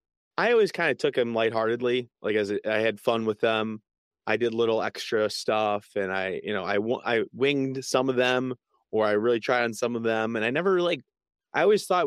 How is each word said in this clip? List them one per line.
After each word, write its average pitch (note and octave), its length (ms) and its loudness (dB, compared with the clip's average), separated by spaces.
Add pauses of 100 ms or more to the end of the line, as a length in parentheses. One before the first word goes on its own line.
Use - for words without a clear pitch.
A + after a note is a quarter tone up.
(360)
I G#3 160 2
always A3 200 4
kinda D#3+ 220 0
took C#3+ 240 0
'em A#2 160 0
lightheartedly, A#2 760 0 (120)
like, G#2+ 140 0
as G#2 140 0
a, G#2 200 -2
I A2 100 2
had A2 200 0
fun A2+ 240 0
with G#2+ 160 -2
them. A2 420 -2 (440)
I G#2+ 100 0
did A#2 180 0
little A2+ 280 2
extra G#2+ 480 -2
stuff, G#2+ 640 -2
and G2 160 -2
I, F#2+ 300 -4
you G#2+ 100 -6
know, F#2+ 120 -4
I G2 100 -2
w-, G#2+ 300 0
I A2+ 280 0
winged C3+ 520 -2
some C3 260 0
of B2+ 60 -2
them, B2+ 380 0 (360)
or G#2+ 160 2
I G#2 60 2
really A2+ 280 2
tried B2 240 0
on A2+ 100 -4
some A#2+ 220 -4
of A#2 60 -4
them, A2+ 340 0
and G#2+ 80 -2
I A#2 60 0
never, F3+ 320 0
like, F3 180 -2 (540)
I D3+ 80 2
always G3+ 240 4
thought F3+ 200 2